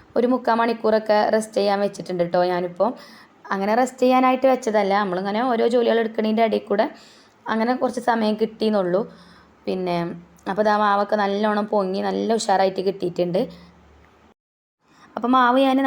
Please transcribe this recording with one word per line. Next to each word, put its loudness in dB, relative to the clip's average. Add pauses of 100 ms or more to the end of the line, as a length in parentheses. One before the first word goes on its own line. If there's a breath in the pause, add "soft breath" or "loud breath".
(180 loud breath)
ഒരു 2
മുക്കാൽ 0
മണിക്കൂറൊക്കെ 0 (180)
റെസ്റ്റ് -2
ചെയ്യാൻ 0
വെച്ചിട്ടുണ്ട് -4
ട്ടോ 2 (100)
ഞാനിപ്പോൾ. -2 (640 loud breath)
അങ്ങനെ 0
റെസ്റ്റ് -2
ചെയ്യാനായിട്ട് 4
വെച്ചതല്ല, 0 (100)
നമ്മളിങ്ങനെ -4 (100)
ഓരോ 2
ജോലികൾ 2
എടുക്കണതിൻ്റെ 0
ഇടയിൽ -2
കൂടെ 2 (680 loud breath)
അങ്ങനെ 0 (100)
കുറച്ച് -4
സമയം 0
കിട്ടിയെന്നുള്ളൂ. 0 (680 loud breath)
പിന്നെ -2 (540)
അപ്പോൾ 0
ഇതാ 2
മാവൊക്കെ 0
നല്ലോണം 0
പൊങ്ങി 0
നല്ല -2 (120)
ഉഷാറായിട്ട് 0
കിട്ടിയിട്ടുണ്ട്. -2 (1800 loud breath)
അപ്പോൾ -6
മാവ് 4
ഞാൻ 2